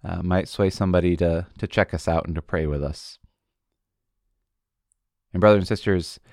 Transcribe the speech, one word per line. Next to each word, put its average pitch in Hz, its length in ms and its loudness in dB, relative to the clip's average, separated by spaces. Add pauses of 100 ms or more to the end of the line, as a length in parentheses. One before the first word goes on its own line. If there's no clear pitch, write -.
Uh, 90 180 -6
might 90 260 0
sway 98 220 0
somebody 90 460 2
to, 85 300 0 (120)
to - 80 -6
check - 260 0
us - 140 -6
out 82 200 0
and 85 80 -6
to 80 80 -6
pray 78 240 -4
with 73 160 -4
us. - 360 -10 (2250)
And 92 80 -2
brothers 104 200 8
and 90 80 -4
sisters, 98 520 -2 (120)